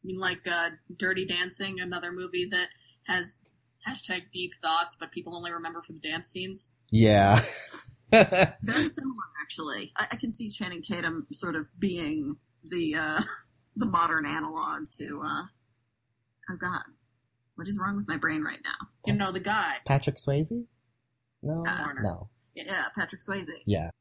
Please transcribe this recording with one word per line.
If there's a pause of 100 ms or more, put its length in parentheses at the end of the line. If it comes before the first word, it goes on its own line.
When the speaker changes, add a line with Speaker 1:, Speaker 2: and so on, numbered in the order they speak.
Speaker 1:
You
mean,
like,
uh, (260)
Dirty
Dancing,
another
movie
that (400)
has (500)
hashtag
deep
thoughts,
but
people
only
remember
for
the
dance
scenes? (200)
Speaker 2:
Yeah. (360)
<laughs>
Speaker 3:
Very
similar, (180)
actually.
I,
I
can
see
Channing
Tatum
sort
of (120)
being (280)
the,
uh, (280)
<laughs>
the
modern
analog (140)
to,
uh, (1080)
oh
God, (760)
what
is
wrong
with
my
brain
right
now? (300)
Speaker 1:
You
know,
the
guy. (100)
Speaker 2:
Patrick
Swayze? (760)
No?
Speaker 3:
Uh,
Speaker 1:
Warner.
Speaker 2:
No. (260)
Speaker 1:
Yeah.
Speaker 3:
Yeah, (120)
Patrick
Swayze. (180)
Speaker 2:
Yeah. (100)